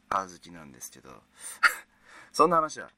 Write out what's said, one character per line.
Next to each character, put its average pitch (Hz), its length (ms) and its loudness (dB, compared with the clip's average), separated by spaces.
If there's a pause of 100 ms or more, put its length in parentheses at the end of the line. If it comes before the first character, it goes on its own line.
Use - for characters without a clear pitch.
カ 98 140 0
ー 90 100 -12
好 85 60 -20
き - 120 -20
な 82 140 -16
ん 69 80 -18
で 60 80 -20
す - 100 -16
け 65 100 -20
ど、 65 100 -20
<laughs> - 1200 -6
そ 156 160 6
ん - 20 -2
な 170 60 4
話 156 240 0
は 73 180 -14